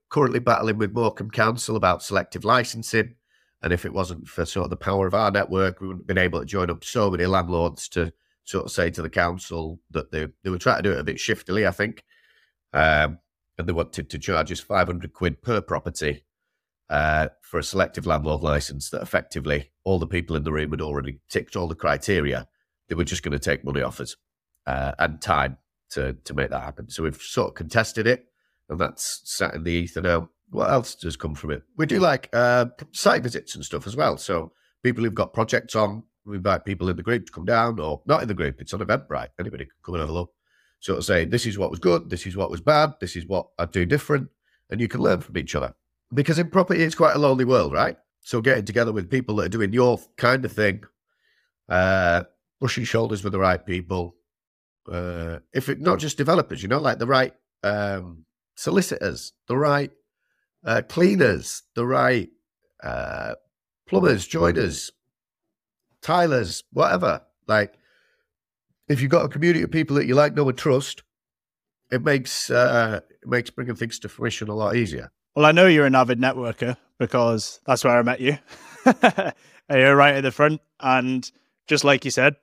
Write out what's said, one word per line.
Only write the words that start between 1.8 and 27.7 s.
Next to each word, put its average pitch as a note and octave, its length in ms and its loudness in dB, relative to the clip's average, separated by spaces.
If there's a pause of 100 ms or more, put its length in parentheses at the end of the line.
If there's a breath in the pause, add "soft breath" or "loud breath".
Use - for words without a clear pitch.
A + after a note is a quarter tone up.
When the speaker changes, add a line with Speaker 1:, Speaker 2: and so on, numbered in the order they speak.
Speaker 1:
selective F#2 440 -4
licensing. A#2 680 0 (480)
And E2+ 100 0
if E2+ 120 -2
it E2+ 80 -10
wasn't F2 340 -6
for E2+ 180 -4
sort F2+ 200 -4
of - 40 -6
the - 60 -8
power F#2+ 320 0
of F2+ 80 -2
our G#2+ 160 2
network, F#2+ 500 0
we F#2+ 60 -8
wouldn't F#2 160 -10
have - 40 -20
been F#2 120 0
able F2+ 200 2
to B1+ 60 -8
join F2+ 240 -2
up E2 140 -6
so G#2 260 0
many F2 160 0
landlords E2+ 640 -2
to E2 240 -4 (300)
sort - 220 -6
of - 60 -12
say E2+ 200 -2
to - 100 -8
the D#2+ 80 -6
council E2+ 720 -4 (100)
that - 220 -8
they, D#2 160 -6 (160)
they F#2+ 80 -4
were F2 80 -4
trying - 180 0
to F#2 120 0
do - 20 2
it C2 80 -2
a D2 40 -6
bit - 160 -6
shiftily, G2+ 460 -2
I F2 60 0
think. G#2 320 -4 (680)
Um, D2+ 460 2 (400)
and F2 100 -6
they F2+ 60 0
wanted E2 380 -6
to D2 80 -8
charge D#2+ 320 -2
us E2+ 80 -8
five F#2 260 0
hundred F2 280 -8
quid E2 280 -4
per A2+ 200 -2
property, D2+ 600 -6 (680)
uh, D2+ 400 2 (120)
for - 180 -6
a D2+ 40 -2
selective - 420 -2
landlord D2+ 380 -2
license D2 480 -2
that - 100 -8
effectively D2+ 720 -4 (120)
all F#2+ 140 0
the D#2+ 80 -4
people E2 300 -4
in D2 80 -2
the D#2 80 -4
room D2+ 200 -2
had D2+ 100 -6
already C#2+ 380 -6 (100)
ticked - 260 -6
all F2+ 120 -4
the D#2+ 80 -8
criteria. D2 720 -2 (420)
They D#2+ 60 -6
were E2+ 80 0
just E2+ 200 -6
gonna C#2+ 160 -4
take - 260 -4
money C#2 160 -4
off B1 180 -6
us, C2 160 -12 (520)
uh, C2+ 320 -2
and D2+ 200 -2
time C2+ 380 0 (320)
to, C2 240 -4
to - 220 -16
make C2+ 160 -2
that C2 100 -4
happen. C2 300 -14
So - 100 -10
we've D#2+ 140 -4
sort - 340 -4
of - 60 -16
contested A2 500 -4